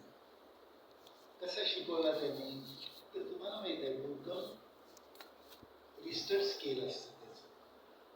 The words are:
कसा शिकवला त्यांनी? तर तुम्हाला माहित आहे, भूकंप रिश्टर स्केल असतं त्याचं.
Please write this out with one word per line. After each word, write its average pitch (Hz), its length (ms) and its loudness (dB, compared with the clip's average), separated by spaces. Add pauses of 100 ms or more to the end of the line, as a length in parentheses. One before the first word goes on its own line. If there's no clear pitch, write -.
(1400)
कसा 196 240 2
शिकवला 160 460 6
त्यांनी? 135 600 0 (400)
तर - 80 -2
तुम्हाला 202 380 -2
माहित 156 240 0
आहे, 135 120 2
भूकंप 143 580 -2 (1500)
रिश्टर - 380 4
स्केल 131 460 2
असतं - 220 -6 (100)
त्याचं. - 280 -16 (680)